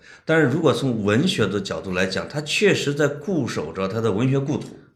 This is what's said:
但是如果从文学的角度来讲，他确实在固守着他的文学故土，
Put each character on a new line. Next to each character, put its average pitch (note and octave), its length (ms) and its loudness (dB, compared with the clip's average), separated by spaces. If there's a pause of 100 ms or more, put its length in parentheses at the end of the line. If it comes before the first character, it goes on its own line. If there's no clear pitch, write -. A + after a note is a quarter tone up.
(240)
但 D#3+ 160 2
是 D3 60 4
如 C3+ 140 0
果 D3 120 4
从 A#2 300 0
文 A2 240 4
学 A#2 220 2
的 G2+ 120 -2
角 E2+ 200 -6
度 F#2+ 140 -6
来 F#2 120 2
讲， F2+ 220 -4
他 D3 140 -8
确 F#3+ 300 2
实 C#3+ 220 0
在 D3+ 140 2
固 D3 400 -4
守 D#2+ 240 -6
着 F#2+ 160 -2
他 A2 120 -4
的 A2 120 2
文 A#2+ 180 2
学 C#3 80 2
故 C3+ 180 -2
土， - 220 -10 (180)